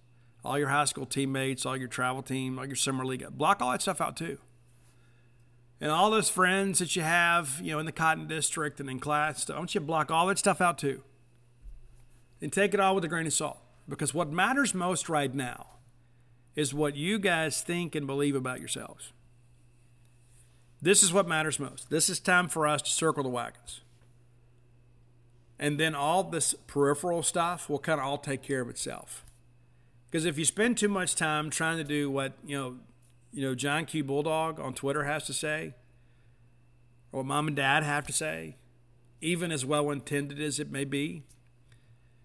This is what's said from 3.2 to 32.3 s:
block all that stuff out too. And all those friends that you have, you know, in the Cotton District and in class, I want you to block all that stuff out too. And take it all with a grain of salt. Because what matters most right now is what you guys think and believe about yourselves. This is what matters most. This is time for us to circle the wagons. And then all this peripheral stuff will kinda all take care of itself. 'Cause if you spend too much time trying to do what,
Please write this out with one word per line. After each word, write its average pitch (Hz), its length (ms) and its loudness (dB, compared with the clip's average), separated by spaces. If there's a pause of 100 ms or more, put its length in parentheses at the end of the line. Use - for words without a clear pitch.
block 160 240 4
all 127 120 2
that 123 100 0
stuff 185 180 -2
out 151 160 -2
too. 165 220 -8 (1400)
And 147 100 -2
all 185 220 6
those 220 180 2
friends 185 480 2
that 170 160 0
you 180 80 0
have, 170 580 4
you 175 120 -4
know, 151 80 -2
in 160 60 -4
the 160 60 -6
Cotton 160 360 2
District 151 500 -2
and 139 100 -8
in 131 120 -6
class, 147 500 0
I 143 80 -6
want 175 160 -4
you 202 60 0
to 151 60 -4
block 156 260 0
all 165 160 6
that 196 100 2
stuff 190 220 2
out 175 180 4
too. 131 240 -2 (1400)
And 127 120 -6
take 196 220 2
it 202 40 2
all 190 160 4
with 190 100 0
a 165 40 -4
grain 165 180 -2
of 143 60 -2
salt. 139 260 -2 (300)
Because 139 260 -4
what 160 160 -2
matters 220 440 2
most 180 340 -2
right 143 260 0
now 127 320 -8 (880)
is 147 180 0
what 147 220 0
you 170 240 0
guys 165 440 0
think 175 340 -4
and 147 100 -4
believe 139 300 0
about 127 240 -4
yourselves. - 520 -10 (1700)
This 196 240 8
is 175 80 4
what 185 160 4
matters 156 320 0
most. 135 300 -10
This 156 180 2
is 170 100 -2
time 180 300 4
for 156 180 2
us 147 160 2
to - 80 -4
circle 156 320 2
the 131 60 -2
wagons. 120 540 -8 (1700)
And 147 220 -2
then 160 160 0
all 156 300 2
this 160 320 -2 (100)
peripheral 147 560 2
stuff 170 480 0
will 143 80 0
kinda 147 240 0
all 139 160 -2
take 135 240 -6
care 135 180 -2
of 120 80 -4
itself. - 560 -10 (880)
'Cause 160 140 0
if 165 120 0
you 156 80 0
spend 220 320 2
too 208 120 4
much 190 260 0
time 156 360 2
trying 165 280 0
to 156 60 -2
do 143 260 0
what, 135 340 -2